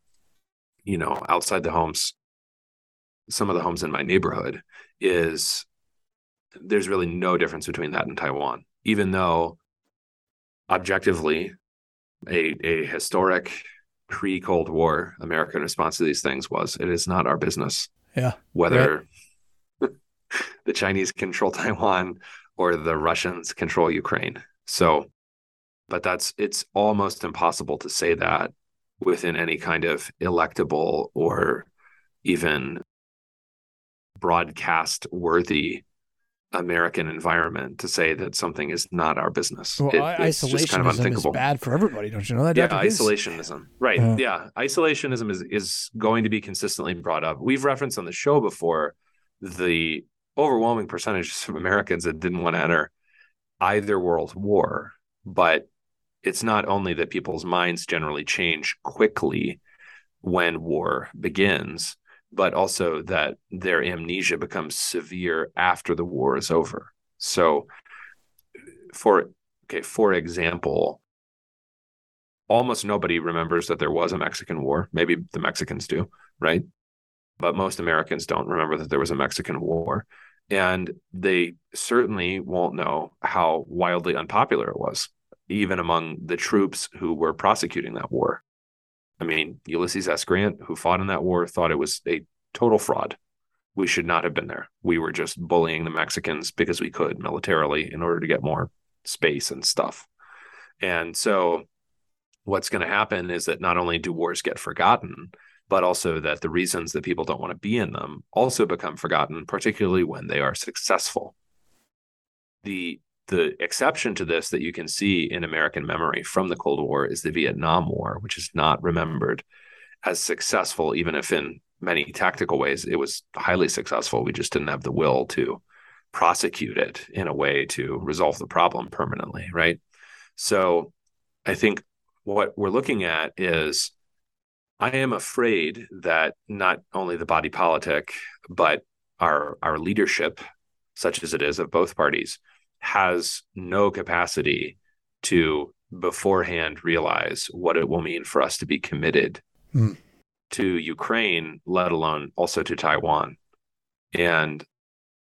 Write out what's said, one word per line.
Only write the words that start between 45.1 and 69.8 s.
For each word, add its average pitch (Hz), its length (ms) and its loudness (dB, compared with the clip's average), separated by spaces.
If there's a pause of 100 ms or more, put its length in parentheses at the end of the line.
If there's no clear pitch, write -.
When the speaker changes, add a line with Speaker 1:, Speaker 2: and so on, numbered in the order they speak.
Speaker 1:
is, 92 120 -4
is 92 540 -4
going 110 280 4
to 107 40 0
be 107 120 0
consistently 92 520 -4
brought 80 300 -2
up. 80 160 -4
We've 131 240 0
referenced 135 340 -2
on 95 80 -8
the 82 60 -10
show 143 300 4
before 82 540 0 (460)
the 85 640 0 (320)
overwhelming 117 500 2
percentages 87 600 -4
of - 80 -6
Americans 92 480 2
that 78 160 -2
didn't 87 220 -2
want 85 140 0
to 85 60 2
enter 78 300 4 (680)
either 101 400 2
world 82 360 0
war. 101 580 0 (320)
But 87 440 2 (520)
it's - 220 -2
not 107 240 2
only 95 280 0
that 80 140 -2
people's 85 360 -6
minds 87 400 0
generally 76 400 -2
change 82 580 -2
quickly - 760 0 (600)
when 85 420 0
war 82 480 -2 (100)
begins, - 760 0 (380)
but 95 200 2
also 87 480 0
that 76 340 -2 (140)
their 90 340 0
amnesia 87 540 -2
becomes 78 400 -6
severe 82 800 -4
after 87 380 2
the 85 100 -2
war 67 320 0
is 71 120 -4
over. - 440 0 (240)
So 78 500 2 (1300)
for, - 380 4 (340)
okay, - 160 -6